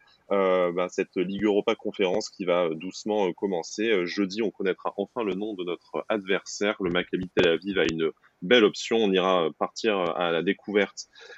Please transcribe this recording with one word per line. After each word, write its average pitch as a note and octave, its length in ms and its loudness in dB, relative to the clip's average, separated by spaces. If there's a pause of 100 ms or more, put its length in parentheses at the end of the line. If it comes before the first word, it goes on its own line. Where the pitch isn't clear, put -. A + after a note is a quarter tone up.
(320)
euh, F#2 400 2
bah, F2+ 160 -2
cette - 280 -4
Ligue G2 300 -2
Europa G#2 280 2
Conférence G2+ 560 -2
qui - 160 -8
va, F2 200 2
euh, D#2+ 100 -2
doucement, F#2+ 520 -4
euh, E2+ 60 -2
commencer. G2 560 -4
Euh, F#2 160 2
jeudi, G2 380 -2
on F#2+ 80 -2
connaîtra F#2 460 -4
enfin G2+ 260 -4
le G2 100 -2
nom G#2 220 -6
de F2+ 80 -8
notre E2 460 -6
adversaire. G2+ 720 -2
Le F2+ 120 -2
Maccabi F2 440 -2
Tel F#2 120 4
Aviv F2+ 320 0
a D#2+ 60 4
une D#2+ 260 0 (320)
belle A2 200 6
option. G#2 340 2
On G#2+ 140 2
ira, F#2 340 4
euh, D#2 120 0
partir, G#2 400 -2
euh, F2 180 0
à F2 160 0
la E2 120 0
découverte, G2 640 -2 (300)